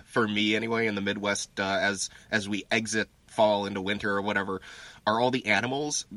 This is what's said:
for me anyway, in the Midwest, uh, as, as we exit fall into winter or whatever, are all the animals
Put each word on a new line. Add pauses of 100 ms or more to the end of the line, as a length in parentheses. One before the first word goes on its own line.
for
me
anyway,
in
the
Midwest,
uh, (180)
as, (220)
as
we
exit (180)
fall
into
winter
or
whatever, (440)
are
all
the
animals (120)